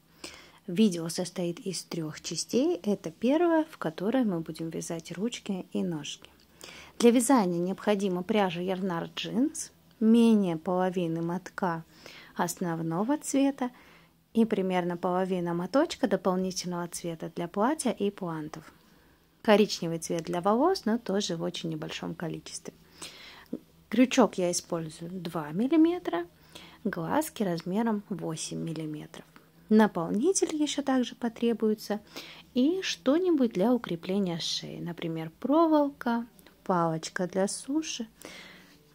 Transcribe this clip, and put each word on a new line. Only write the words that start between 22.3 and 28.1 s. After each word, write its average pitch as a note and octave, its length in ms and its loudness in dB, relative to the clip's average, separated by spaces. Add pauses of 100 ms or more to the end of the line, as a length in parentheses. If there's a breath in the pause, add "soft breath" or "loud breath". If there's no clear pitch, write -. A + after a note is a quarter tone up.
Крючок A#3 500 4
я F3 100 2
использую E3 640 -6
два E3 400 -8
миллиметра, E4 760 2 (580 loud breath)
глазки F#3+ 600 -2
размером G3+ 680 -2
восемь E3 480 -6